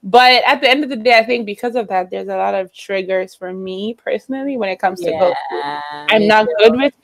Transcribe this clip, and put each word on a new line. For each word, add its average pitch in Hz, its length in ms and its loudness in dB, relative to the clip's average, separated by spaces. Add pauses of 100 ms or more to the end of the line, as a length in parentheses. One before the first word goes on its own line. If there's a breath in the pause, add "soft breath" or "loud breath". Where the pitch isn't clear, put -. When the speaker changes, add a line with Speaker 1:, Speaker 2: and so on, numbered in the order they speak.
Speaker 1:
But 247 420 6
at 277 140 2
the 277 80 2
end 269 140 2
of 262 80 -6
the 269 60 -6
day, 233 200 4
I 226 80 4
think 233 220 -4
because 226 300 -6
of 226 120 -4
that, 185 220 -4
there's 196 180 -8
a 196 80 -6
lot 196 180 -2
of 190 200 -6
triggers 190 640 -4
for 185 160 -12
me 190 420 -8
personally 269 640 -6
when 208 120 -4
it 190 120 -6
comes 185 200 -4
to 170 120 -2
ghosting. 170 220 0 (180)
Speaker 2:
Yeah, 147 580 -8
Speaker 1:
I'm 214 120 4
Speaker 2:
me 208 60 2
Speaker 1:
not 214 180 4
Speaker 2:
too. 196 120 -4
Speaker 1:
good 226 180 6
with 269 280 0